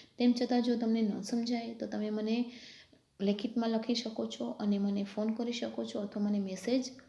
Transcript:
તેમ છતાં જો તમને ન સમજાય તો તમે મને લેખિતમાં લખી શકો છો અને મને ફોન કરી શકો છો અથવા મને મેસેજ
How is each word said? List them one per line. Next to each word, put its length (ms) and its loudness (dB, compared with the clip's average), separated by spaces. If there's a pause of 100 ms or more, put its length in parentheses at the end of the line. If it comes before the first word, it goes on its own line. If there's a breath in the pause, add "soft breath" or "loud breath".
(180 loud breath)
તેમ 140 6
છતાં 300 2
જો 140 4
તમને 260 2
ન 180 2
સમજાય 540 -2
તો 120 -6
તમે 240 -4
મને 420 0 (680 loud breath)
લેખિતમાં 500 2
લખી 240 2
શકો 320 -2
છો 180 -8
અને 340 2
મને 240 2
ફોન 300 0
કરી 200 -2
શકો 320 -4
છો 160 -6
અથવા 220 -4
મને 160 2
મેસેજ 460 0 (240)